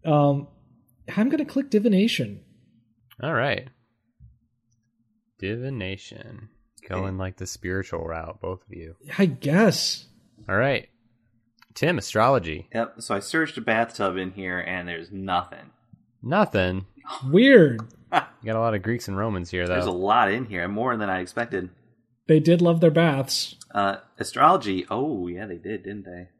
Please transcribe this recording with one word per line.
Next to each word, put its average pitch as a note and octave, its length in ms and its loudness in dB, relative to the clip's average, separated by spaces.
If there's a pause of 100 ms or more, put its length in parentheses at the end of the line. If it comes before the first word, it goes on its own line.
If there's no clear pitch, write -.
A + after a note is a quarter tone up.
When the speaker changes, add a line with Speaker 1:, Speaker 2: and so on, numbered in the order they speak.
Speaker 1:
Um, C#3+ 440 4 (680)
I'm A3+ 140 2
gonna D4+ 160 0
click C#4 240 -4
divination. G3+ 720 2 (800)
Speaker 2:
All D#3 120 -4
right. B2+ 340 -2 (1700)
Divination. G#2+ 1080 -8 (380)
Going, F#2 220 -4
Speaker 3:
Okay. F#2+ 80 -6
Speaker 2:
like, F#2 200 -6
the F#2 100 -10
spiritual F2+ 580 -6
route, E2 360 -10
both F2+ 240 -8
of - 80 -20
you. E2 220 -16 (220)
Speaker 1:
I G3 80 6
guess. D3+ 800 2 (440)
Speaker 2:
All F#2 60 0
right. B2+ 340 0 (840)
Tim, D#3+ 240 0
astrology. G#2+ 760 0
Speaker 3:
Yep. A2+ 280 -4
So A2 140 -4
I G2 40 -2
searched - 380 -4
a A#2 40 -8
bathtub A2 560 0
in F#2 140 -6
here, F#2 280 -6
and F2 280 -6
there's E2+ 240 -12
nothing. F#2+ 600 -6 (500)
Speaker 2:
Nothing? G2 640 0 (400)
Speaker 1:
Weird. E3 560 8 (320)
Speaker 2:
You - 60 4 (260)
got A2 120 -4
a - 20 0
lot A2+ 140 0
of G2 80 -2
Greeks A#2 260 -4
and G2 100 -6
Romans G2 340 -4
here, F2 160 -2
though. F2+ 80 0
Speaker 3:
There's F2+ 100 0
a F2+ 60 -2
lot G2 400 2
in A#2+ 140 -4
here, F2+ 220 -6
more A2+ 300 -2
than G#2 120 -4
I F#2 120 -2
expected. F#2 480 -6 (580)
Speaker 1:
They D#3 120 6
did E3+ 220 4
love E3+ 200 4
their E3 100 6
baths. D3 640 0 (180)
Speaker 3:
Uh, G2+ 240 0 (200)
astrology. B2 720 2
Oh, A2 380 -4
yeah, F2+ 180 -10
they F2+ 120 -12
did, F#2+ 260 -10
didn't G2+ 220 -10
they? F2+ 220 -14 (120)